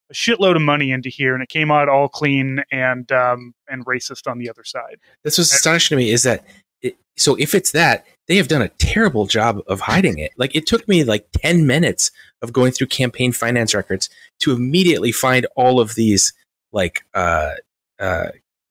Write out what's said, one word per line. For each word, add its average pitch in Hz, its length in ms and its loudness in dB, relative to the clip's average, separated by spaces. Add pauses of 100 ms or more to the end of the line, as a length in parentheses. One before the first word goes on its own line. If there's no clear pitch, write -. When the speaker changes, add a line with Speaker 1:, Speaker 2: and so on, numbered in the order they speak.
(100)
Speaker 1:
a - 20 -20
shitload 190 440 2
of 160 60 2
money 147 280 0
into 131 180 -4
here 131 260 -2
and 127 80 -4
it 127 80 -10
came 156 200 -2
out 147 180 4
all 139 200 4
clean 139 640 -2
and, 127 400 -2
um, 123 420 -2 (140)
and 127 180 -12
racist 127 420 -8
on 120 100 -8
the 120 120 -8
other 113 140 -20
side? 117 320 -14 (260)
Speaker 2:
That's 151 160 -2
what's 170 140 2
Speaker 1:
And - 60 2
Speaker 2:
astonishing 160 380 2
to 127 60 2
me 110 80 0
is 120 140 2
that 117 200 0 (380)
it, - 140 -8 (200)
so 139 200 2
if - 180 -2
it's 180 180 0
that, 143 340 2 (200)
they 175 100 2
have 170 120 2
done 147 140 2
a 90 80 -2
terrible 143 560 0
job 110 420 0
of 98 120 -4
hiding 131 380 0
it. - 180 -8
Like, 135 200 -4
it 156 100 -2
took 226 220 0
me, 175 160 4
like, 107 280 -2
ten 160 340 2
minutes 135 440 0 (320)
of 117 100 -10
going 127 200 4
through 131 140 -4
campaign 123 440 -2
finance 117 440 -2
records 95 340 -4 (320)
to 143 120 0
immediately 127 600 2
find 127 420 0
all 127 240 4
of 113 180 0
these, 107 360 2 (400)
like, 95 400 -4
uh, 82 420 -2 (440)
uh, 90 300 -4 (420)